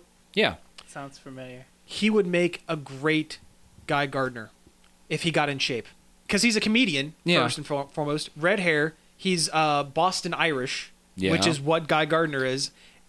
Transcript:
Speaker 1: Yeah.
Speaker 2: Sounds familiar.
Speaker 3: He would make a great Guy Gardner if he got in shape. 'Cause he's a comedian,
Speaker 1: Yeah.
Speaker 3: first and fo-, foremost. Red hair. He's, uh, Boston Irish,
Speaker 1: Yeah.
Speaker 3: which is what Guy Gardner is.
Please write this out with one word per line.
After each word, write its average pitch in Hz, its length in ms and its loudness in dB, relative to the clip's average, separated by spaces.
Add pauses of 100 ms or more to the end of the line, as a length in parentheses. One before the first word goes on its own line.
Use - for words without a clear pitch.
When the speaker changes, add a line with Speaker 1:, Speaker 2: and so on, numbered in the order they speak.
(360)
Speaker 1:
Yeah. 180 200 2 (300)
Speaker 2:
Sounds 139 320 -14
familiar. 127 480 -18 (180)
Speaker 3:
He - 280 0
would 208 160 4
make 175 400 2
a 165 80 -4
great 151 640 -2 (480)
Guy 143 180 0
Gardner 127 460 -4 (580)
if 151 140 -4
he 170 80 0
got 147 180 2
in 139 80 -4
shape. 123 300 -4 (400)
'Cause 202 160 0
he's 226 140 2
a - 40 0
comedian, 190 600 0
Speaker 1:
Yeah. 170 180 4
Speaker 3:
first 123 160 0
and 143 80 -10
fo-, 139 220 -4
foremost. 151 500 -4
Red 180 220 2
hair. 160 340 2 (240)
He's, 175 340 0
uh, 151 320 2
Boston 170 520 -2
Irish, 143 560 -2 (240)
Speaker 1:
Yeah. 92 160 2
Speaker 3:
which 185 160 2
is 156 120 0
what 160 280 0
Guy 156 180 4
Gardner 151 400 0
is. 131 240 -2 (400)